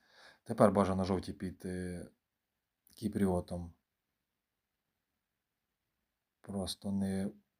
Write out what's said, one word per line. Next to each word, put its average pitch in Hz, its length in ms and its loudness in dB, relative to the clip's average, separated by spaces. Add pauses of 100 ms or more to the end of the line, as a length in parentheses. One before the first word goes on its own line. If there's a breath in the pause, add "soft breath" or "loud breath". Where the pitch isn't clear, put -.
(440 loud breath)
Тепер 107 280 6
бажано 95 320 4
жовті 92 300 0
під, 90 320 -10
е, 90 440 -8 (880)
Кіпріотом. 92 760 -2 (2750)
Просто 98 500 -6
не 98 400 -2 (280)